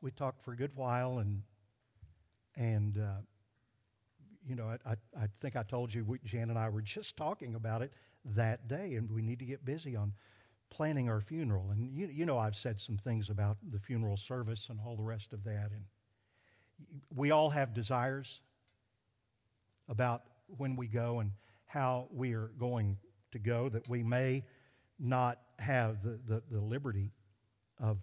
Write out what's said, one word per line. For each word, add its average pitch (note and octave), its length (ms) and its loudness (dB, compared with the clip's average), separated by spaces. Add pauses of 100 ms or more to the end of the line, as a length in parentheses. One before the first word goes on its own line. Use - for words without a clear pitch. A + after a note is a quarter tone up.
We C3 120 -4
talked C3 300 -4
for B2+ 100 -6
a A#2+ 40 -6
good C3+ 200 0
while, B2+ 420 2
and, G2+ 240 0 (1120)
and, G#2+ 400 2
uh, G2+ 240 -2 (1300)
you C3 80 -4
know, A#2 120 -2
I, A#2 260 -4
I, - 20 0 (300)
I - 20 4 (140)
think C#3 160 -4
I A#2 80 0
told A#2+ 280 -2
you, A2+ 120 0
we, A#2+ 200 -2
Jan A#2 240 -2
and A#2 100 0
I A2 100 2
were G#2+ 120 0
just G#3 360 -6
talking D3+ 400 -2
about A2+ 260 -2
it C#3 100 -6 (320)
that A2+ 440 2
day, D#3+ 260 -4
and A2+ 160 -2
we A2+ 100 -2
need A#2 200 -2
to C3 40 -10
get C3 200 -8
busy C#3+ 320 -4
on G#2 160 0 (580)
planning D3+ 380 2
our G#2+ 120 2
funeral. G#2 500 0
And A2 220 0
you, E3 140 -2
you D#3 180 -2
know C#3+ 140 2
I've A2 160 2
said G#2 260 -4
some G#2+ 160 -4
things G#2+ 340 0
about G#2 260 4 (120)
the G#2+ 120 -2
funeral A2+ 360 0
service A2+ 540 -4
and A2+ 140 -6
all A#2+ 120 -6
the G#2+ 60 -2
rest A2 300 -4
of G#2 120 -6
that. G#2 280 -2
And G#2 120 -8 (1300)
we C#3+ 200 4
all D#3 180 8
have C#3 240 2
desires B2 640 0 (1500)
about A#2+ 340 2 (340)
when C3 200 -2
we B2 100 -2
go A#2+ 320 0
and G#2 140 0 (340)
how B2+ 460 0
we B2+ 220 -2
are A2 240 -4
going A#2 380 2 (360)
to A#2+ 80 -8
go A#2 280 2
that A#2 200 -2
we A#2+ 160 0
may C3 400 2 (560)
not B2 400 2 (180)
have A2 460 2
the, A2+ 240 -4
the, A2 200 2
the A2 120 0
liberty G#2+ 500 0 (680)
of, G#2+ 220 2